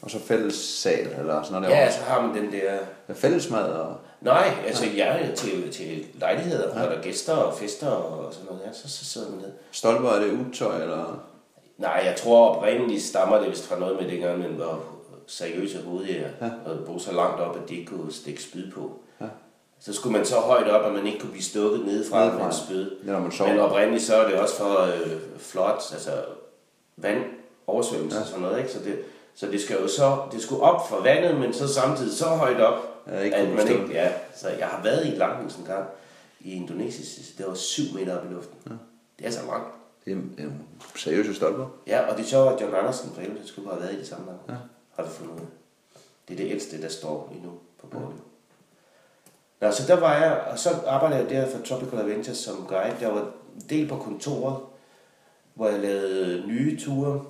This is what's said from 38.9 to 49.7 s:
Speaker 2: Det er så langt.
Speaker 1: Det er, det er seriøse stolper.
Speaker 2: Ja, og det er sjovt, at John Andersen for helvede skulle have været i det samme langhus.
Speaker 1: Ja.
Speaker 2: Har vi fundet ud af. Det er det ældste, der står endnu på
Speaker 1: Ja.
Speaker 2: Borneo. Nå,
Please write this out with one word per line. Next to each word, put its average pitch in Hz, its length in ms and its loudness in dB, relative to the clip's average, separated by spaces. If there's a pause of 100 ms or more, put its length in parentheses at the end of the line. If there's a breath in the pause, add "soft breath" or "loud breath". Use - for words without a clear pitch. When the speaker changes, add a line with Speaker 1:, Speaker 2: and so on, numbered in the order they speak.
Speaker 2:
Det - 80 -8
er 117 40 -4
så 117 160 -6
langt. - 220 -6 (360)
Speaker 1:
Det 95 80 -6
er, 95 40 -4 (200)
det 73 80 -10
er 76 60 -8 (460)
seriøse 101 380 0
stolper. 127 320 0 (200)
Speaker 2:
Ja, 110 140 2 (100)
og 113 60 -2
det 113 80 -4
er - 40 -8
sjovt, 135 260 8
at - 60 -2
John 92 140 -2
Andersen - 400 0
for - 60 -14
helvede 101 280 -10
skulle 101 220 -12
have 87 120 -6
været 98 120 -6
i 101 40 -8
det - 80 -12
samme 87 200 -14
langhus. 90 220 -16
Speaker 1:
Ja. 120 60 -8 (420)
Speaker 2:
Har - 60 -6
vi 82 80 -6
fundet 82 240 -14
ud 82 60 -12
af. 82 60 -14 (840 soft breath)
Det 90 120 -10
er 95 40 -2
det 90 80 -4
ældste, 82 300 -8
der 82 60 -8
står 76 480 -8
endnu 87 140 -14 (300)
på - 120 -20
Speaker 1:
Ja. 64 60 -10
Speaker 2:
Borneo. 64 140 -10 (1500 soft breath)
Nå, 107 120 4